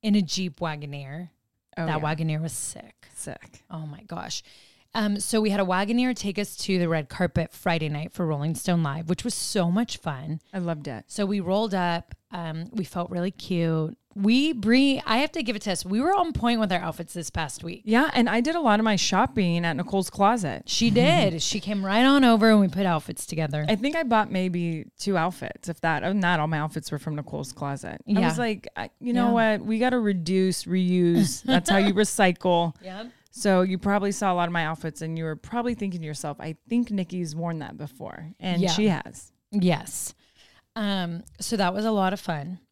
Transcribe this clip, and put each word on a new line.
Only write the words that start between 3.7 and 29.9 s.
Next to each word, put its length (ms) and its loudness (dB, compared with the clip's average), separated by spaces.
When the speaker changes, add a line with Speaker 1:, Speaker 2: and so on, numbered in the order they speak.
Speaker 1:
my 180 -14
gosh. 380 -10
Um, 240 0
so 220 0
we 100 2
had 80 2
a 60 2
Wagoneer 500 2
take 240 -4
us 180 -6
to 220 0
the 100 2
red 200 -2
carpet 440 -2
Friday 360 -2
night 240 -6
for 120 -2
Rolling 300 -2
Stone 260 0
Live, 280 -4
which 140 -2
was 120 -4
so 340 0
much 280 0
fun. 420 -8
Speaker 2:
I 60 -8
loved 300 -4
it. 200 -10
Speaker 1:
So 200 -4
we 140 0
rolled 340 0
up. 400 -2
Um, 400 -8
we 140 -4
felt 260 -6
really 200 -2
cute. 640 -2
We, 380 4
Brie, 520 4
I 140 2
have 140 0
to 100 -4
give 120 -2
it 80 -8
to 80 -2
us. 140 -4
We 160 -2
were 120 2
on 200 0
point 260 0
with 140 0
our 60 0
outfits 340 -8
this 160 -8
past 340 -8
week. 220 -12
Speaker 2:
Yeah, 280 4
and 140 4
I 140 2
did 140 0
a 40 0
lot 200 4
of 40 2
my 120 4
shopping 680 2
at 140 0
Nicole's 320 -2
Closet. 580 2
Speaker 1:
She 220 2
Speaker 2:
<laughs> 160 4
Speaker 1:
did. 380 4
She 160 -2
came 260 -4
right 180 4
on 200 6
over 260 8
and 100 8
we 80 6
put 200 0
outfits 400 -2
together. 420 -2
Speaker 2:
I 60 4
think 200 -2
I 80 0
bought 280 2
maybe 560 -2
two 180 -2
outfits, 540 -4
if 120 -8
that. 220 0
Other 80 0
than 100 0
that, 180 2
all 80 0
my 100 0
outfits 340 -4
were 60 -4
from 180 -6
Nicole's 380 -8
Closet. 540 -8
I 40 0
Speaker 1:
Yeah. 160 4
Speaker 2:
was 120 0
like, 360 -4
I, 140 -8
you 140 -4
know 140 4
Speaker 1:
Yeah. 200 4
Speaker 2:
what? 80 -6
We 120 0
gotta 220 2